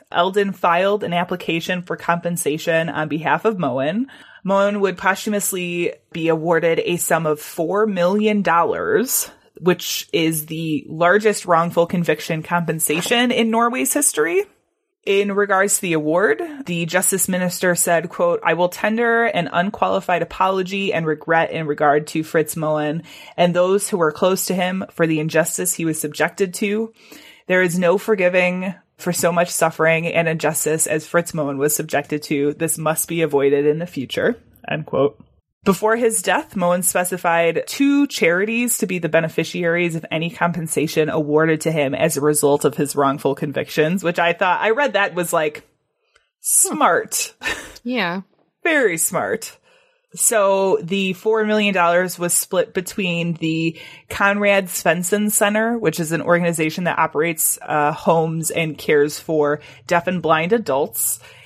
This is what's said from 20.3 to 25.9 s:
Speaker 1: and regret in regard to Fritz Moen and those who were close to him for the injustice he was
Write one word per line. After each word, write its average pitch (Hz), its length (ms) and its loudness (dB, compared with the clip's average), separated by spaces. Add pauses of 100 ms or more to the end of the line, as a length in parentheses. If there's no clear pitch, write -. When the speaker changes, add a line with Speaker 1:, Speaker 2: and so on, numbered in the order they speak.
Speaker 1:
and 165 140 -2
regret 165 460 0
in 160 140 -6
regard 147 420 2
to 156 160 -4
Fritz 156 320 -2
Moen 156 480 -2 (320)
and 175 180 4
those 185 340 2
who 202 100 -2
were 156 140 2
close 190 340 0
to 185 80 -2
him 185 360 -2
for 170 160 0
the 160 140 0
injustice 160 540 0
he 165 100 -6
was 156 160 -2